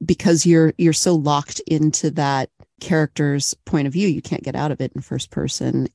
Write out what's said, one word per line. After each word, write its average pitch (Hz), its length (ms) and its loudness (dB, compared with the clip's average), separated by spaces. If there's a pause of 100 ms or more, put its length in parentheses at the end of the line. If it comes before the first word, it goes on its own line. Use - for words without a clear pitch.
because 165 400 2
you're, 160 320 6
you're 165 160 4
so 180 220 2
locked 147 520 -2
into 156 460 0
that 139 380 -2 (300)
character's 147 720 0 (100)
point 143 220 -2
of 135 60 -4
view, 190 140 0
you 151 160 0
can't - 200 -6
get 131 120 -8
out 151 160 -2
of - 100 -6
it - 140 -4
in 135 60 -8
first - 300 -8
person. 131 640 -4